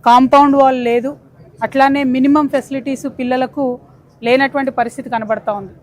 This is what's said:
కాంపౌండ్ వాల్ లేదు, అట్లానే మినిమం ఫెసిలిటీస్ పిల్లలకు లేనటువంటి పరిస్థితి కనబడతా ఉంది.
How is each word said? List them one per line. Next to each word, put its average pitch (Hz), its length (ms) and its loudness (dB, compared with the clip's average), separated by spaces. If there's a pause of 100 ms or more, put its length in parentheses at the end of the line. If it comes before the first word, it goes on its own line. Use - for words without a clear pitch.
కాంపౌండ్ 269 500 4
వాల్ 262 280 2
లేదు, 240 340 -2 (460)
అట్లానే 269 400 0
మినిమం 269 440 2
ఫెసిలిటీస్ 269 600 -6 (120)
పిల్లలకు 254 600 -4 (440)
లేనటువంటి 269 480 0
పరిస్థితి 233 380 -6
కనబడతా 220 440 -6
ఉంది. 196 300 -12